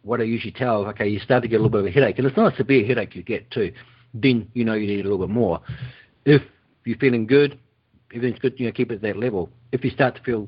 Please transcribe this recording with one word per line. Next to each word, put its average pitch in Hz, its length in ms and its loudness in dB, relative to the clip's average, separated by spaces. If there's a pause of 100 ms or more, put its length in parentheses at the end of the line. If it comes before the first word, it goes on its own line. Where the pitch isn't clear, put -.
what 117 180 -2
I - 20 0
usually 110 300 -6
tell, 113 340 -2
okay, 104 220 -4
you 104 100 -2
start 127 240 2
to 117 60 -4
get 113 80 2
a 107 40 2
little 110 80 4
bit 107 120 0
of 98 60 0
a 98 40 -4
headache, 113 260 2
and 131 80 0
it's 135 120 -2
not 214 160 4
a - 20 -14
severe 135 300 2
headache 117 280 -2
you 90 80 -14
get 98 300 -8
too, 101 220 -4 (400)
then 117 400 2
you 120 100 -2
know 110 120 0
you 107 120 -2
need 101 140 -2
a 98 80 -4
little 92 180 -2
bit - 60 -4
more. 104 260 0 (640)
If 143 180 6 (440)
you're 117 120 -4
feeling 120 300 2
good, 139 320 4 (560)
everything's 120 240 -4
good, 127 180 -2
you 123 100 -2
know, 110 40 -4
keep 120 180 -2
it 117 60 -6
at 98 60 -10
that 104 160 -4
level. 104 320 -4 (240)
If 123 100 -4
you 131 80 -2
start 131 240 0
to - 60 -20
feel 110 260 -4